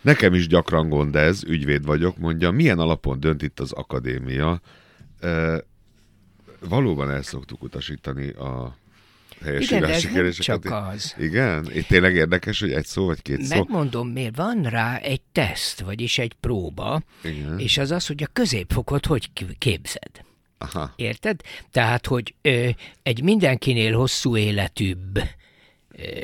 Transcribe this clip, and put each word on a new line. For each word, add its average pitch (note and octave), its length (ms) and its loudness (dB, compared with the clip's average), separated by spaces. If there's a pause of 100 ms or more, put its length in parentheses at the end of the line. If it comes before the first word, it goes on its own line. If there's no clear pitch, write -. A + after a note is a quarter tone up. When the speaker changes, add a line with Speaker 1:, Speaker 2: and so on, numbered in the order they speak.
Speaker 1:
Nekem C3 320 6
is F2+ 140 4
gyakran D#2+ 420 4
gond D2 260 2
ez, E2 280 4
ügyvéd D2 420 0
vagyok, D#2 320 2
mondja, E2 340 0
"Milyen A#2 280 4
alapon D#2 400 0
dönt D2+ 220 0
itt C#2+ 180 -6
az C2+ 120 -4
akadémia?" C2 920 -4 (580)
Ö, E2 380 0 (1000)
valóban E2+ 520 0
el C#2 100 -4
szoktuk C2+ 420 -12
utasítani C#2 640 -8
a B1+ 480 -10 (640)
Speaker 2:
Igen, - 20 -16
de - 20 -16
Speaker 1:
helyesírási D#3 480 2
Speaker 2:
ez E3 100 0
nem - 100 -4
Speaker 1:
kérdéseket. F#2 500 0
Speaker 2:
csak G2+ 300 -4
az. - 260 -10
Speaker 1:
Igen? E2+ 540 0
Itt E2 140 -2
tényleg F#2 280 6
érdekes, F2 440 2
hogy G2 120 -2
egy D2 140 0
szó G2 200 -2
vagy E2 160 0
két C#2 200 -4
szó? C#3 160 -2
Speaker 2:
Megmondom, D3 500 0
miért A#2+ 280 -6
van G3 280 -2
rá A#2 340 0
egy C3+ 240 -4 (100)
teszt, - 480 -2
vagyis G#2 380 -4
egy A#2 220 -2
próba, G2 640 -2 (220)
Speaker 1:
Igen. D#2 360 -6
Speaker 2:
és - 180 0
az C#3 140 0
az, F3 160 -2
hogy D3 160 -6
a C#3 100 -4
középfokot C3+ 720 0
hogy C3 280 0
k-, F2 240 -10
képzed. - 520 -4 (480)
Speaker 1:
Aha. - 380 -6
Speaker 2:
Érted? A#2 460 -4 (300)
Tehát, A#2+ 340 2
hogy, B2 360 -2
ö, B2 280 2 (340)
egy B2 200 0
mindenkinél C3 720 4
hosszú B2+ 400 2
életűbb, G2 800 0
ö, - 840 -8 (200)